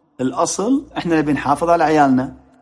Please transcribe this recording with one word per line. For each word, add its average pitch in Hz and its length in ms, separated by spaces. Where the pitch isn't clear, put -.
الأصل 185 640
إحنا 165 200
نبي 151 160
نحافظ 143 360
على 170 140
عيالنا، 139 500